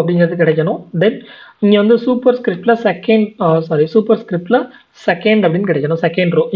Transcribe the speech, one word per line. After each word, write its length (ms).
அப்படிங்கிறது 440
கிடைக்கணும். 380
Then 140
இங்க 180
வந்து 220
சூப்பர் 340
ஸ்கிரிப்ட்ல 340
second, 420
ஆ, 20
சாரி, 260
சூப்பர் 300
ஸ்கிரிப்ட்ல 340
second 380
அப்படின்னு 260
கிடைக்கணும், 340
Second 340
row. 40